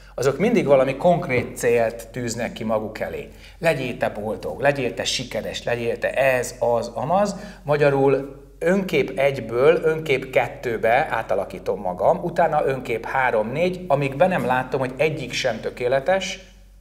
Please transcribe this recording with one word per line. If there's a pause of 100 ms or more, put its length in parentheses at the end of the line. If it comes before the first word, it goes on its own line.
(140)
azok
mindig
valami
konkrét
célt
tűznek
ki
maguk
elé. (300)
Legyél
te
boldog,
legyél
te
sikeres,
legyél
te
ez,
az,
amaz. (260)
Magyarul (140)
önkép
egyből
önkép
kettőbe
átalakítom
magam,
utána
önkép
három,
négy,
amíg
be
nem
látom,
hogy
egyik
sem
tökéletes, (400)